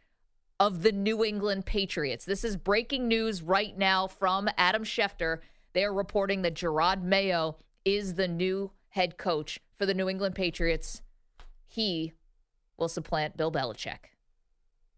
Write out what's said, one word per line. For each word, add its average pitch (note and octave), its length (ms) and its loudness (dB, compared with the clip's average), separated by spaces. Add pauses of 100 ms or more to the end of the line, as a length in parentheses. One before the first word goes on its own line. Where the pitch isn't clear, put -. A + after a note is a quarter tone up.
(580)
of G3 260 2
the G#3+ 100 4
New G#3 320 0
England G3+ 400 -2
Patriots. D#3+ 580 -2
This G3 220 -4
is G#3+ 100 -2
breaking A#3 540 0
news A3+ 320 0
right F#3 360 0
now F#3+ 300 2
from F#3+ 400 0 (100)
Adam G3 280 4
Schefter. F3 540 -2 (340)
They F#3 100 2
are G#3 100 -2
reporting G3 500 0
that E3+ 100 0
Gerard F3 500 2
Mayo F3+ 540 2 (260)
is G3 300 0
the F#3 160 0
new F#3+ 420 -2 (180)
head F3+ 280 0
coach D#3 420 -2 (180)
for G3+ 80 0
the F#3+ 80 2
New F#3+ 140 0
England F#3+ 280 -2
Patriots. E3 680 0 (680)
He E3 460 -2 (640)
will E3 120 -2
supplant D#3 460 -4
Bill D#3+ 160 0
Belichick. B2+ 460 -4 (1000)